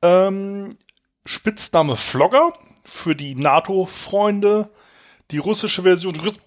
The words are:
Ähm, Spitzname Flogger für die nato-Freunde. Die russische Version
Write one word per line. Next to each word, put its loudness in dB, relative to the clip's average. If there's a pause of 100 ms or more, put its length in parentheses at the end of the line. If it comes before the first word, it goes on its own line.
Ähm, 0 (460)
Spitzname -2
Flogger 2 (320)
für -6
die -12
nato-Freunde. 0 (600)
Die -4
russische -2
Version 2 (260)